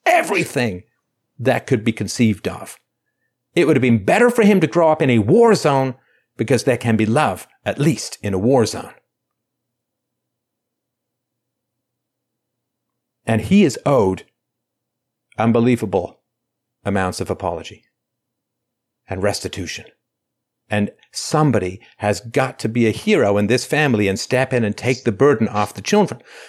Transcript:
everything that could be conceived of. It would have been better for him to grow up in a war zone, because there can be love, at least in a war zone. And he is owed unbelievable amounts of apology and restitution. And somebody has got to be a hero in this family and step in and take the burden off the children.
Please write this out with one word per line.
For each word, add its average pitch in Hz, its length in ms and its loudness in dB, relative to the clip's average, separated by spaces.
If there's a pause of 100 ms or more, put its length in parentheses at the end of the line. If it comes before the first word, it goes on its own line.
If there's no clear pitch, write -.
everything 139 760 -2 (560)
that 117 300 -2
could 113 160 0
be 113 80 0
conceived 107 560 -2
of. - 320 -14 (760)
It 170 140 2
would 151 80 4
have 123 60 0
been 117 220 2
better 214 280 4
for 233 120 2
him 202 180 6
to 156 60 2
grow 165 220 2
up 156 120 2
in 139 100 2
a 117 80 4
war 214 340 6
zone, 135 400 0 (440)
because 117 280 0
there 123 120 2
can 117 180 0
be 110 120 2
love, 113 400 0 (180)
at 104 140 -4
least 143 420 -2
in 104 100 -6
a 95 60 -2
war 120 300 2
zone. - 260 -10 (4000)
And 110 160 0
he 190 220 4
is 151 240 0
owed 107 360 2 (1160)
unbelievable 113 800 0 (680)
amounts 98 340 -4
of 92 120 -6
apology 87 540 -8 (1200)
and 95 140 -8
restitution. - 640 -6 (840)
And 104 220 -2 (200)
somebody 110 680 -2 (160)
has 104 220 -2
got 127 400 -4
to 117 100 -6
be 117 160 0
a 107 60 2
hero 104 480 0
in 104 80 0
this 120 180 0
family 131 420 0
and 98 120 -2
step 131 340 -2
in 120 100 0
and 104 140 -4
take 123 280 -4
the 120 60 -2
burden 113 360 2
off 104 260 -4
the - 80 -16
children. - 400 0 (280)